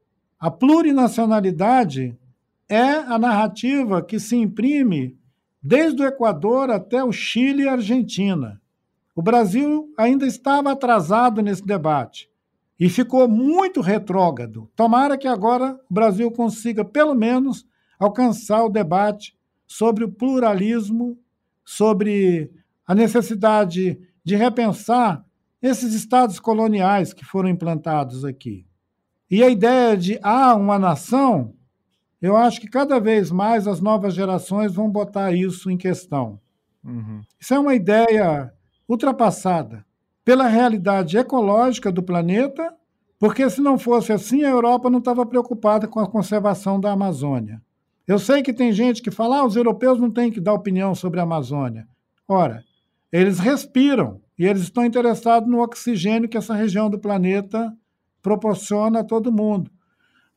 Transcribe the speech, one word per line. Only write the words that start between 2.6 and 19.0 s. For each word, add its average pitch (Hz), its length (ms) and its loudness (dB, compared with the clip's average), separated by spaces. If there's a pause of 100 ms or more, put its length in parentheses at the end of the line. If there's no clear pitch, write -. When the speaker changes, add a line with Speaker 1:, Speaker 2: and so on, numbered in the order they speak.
Speaker 1:
é 240 220 2
a 262 260 -2
narrativa 220 840 0
que - 180 -6
se 226 160 -4
imprime 214 840 0 (440)
desde 277 400 2
o 277 40 2
Equador 240 640 0
até 233 340 -2
o 247 80 -2
Chile 269 520 -2
e 277 40 0
a 269 60 0
Argentina. 190 880 -2 (540)
O 165 60 -4
Brasil 240 760 0
ainda 262 300 2
estava 277 440 0
atrasado 226 720 2
nesse 202 240 -4
debate 156 640 -4 (500)
e 175 80 4
ficou 254 400 2
muito 294 540 2
retrógrado. 160 920 -2
Tomara 254 420 2
que 269 100 -8
agora 247 500 -2 (120)
o 185 40 -6
Brasil 220 380 2
consiga, 226 540 -4
pelo 294 300 0
menos, 247 500 0 (340)
alcançar 214 640 0
o 226 60 0
debate 208 640 -2 (320)